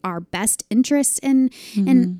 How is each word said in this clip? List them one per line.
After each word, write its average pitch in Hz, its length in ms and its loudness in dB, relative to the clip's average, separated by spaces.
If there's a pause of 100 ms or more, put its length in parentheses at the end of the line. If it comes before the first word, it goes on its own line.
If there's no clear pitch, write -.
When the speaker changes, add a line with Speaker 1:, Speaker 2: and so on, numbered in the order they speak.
Speaker 1:
our 175 180 -6
best - 500 -6
interest 269 520 0
in, 262 280 2 (240)
in, 202 120 0
Speaker 2:
Mm-hmm. 185 340 4